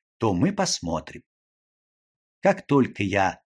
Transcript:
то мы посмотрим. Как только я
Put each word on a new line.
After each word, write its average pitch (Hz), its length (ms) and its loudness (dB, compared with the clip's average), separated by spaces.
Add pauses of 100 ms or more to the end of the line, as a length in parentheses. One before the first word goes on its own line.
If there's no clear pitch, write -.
(180)
то 110 140 0
мы 110 200 0
посмотрим. - 680 -6 (1160)
Как 196 260 0
только 131 360 2
я 95 440 0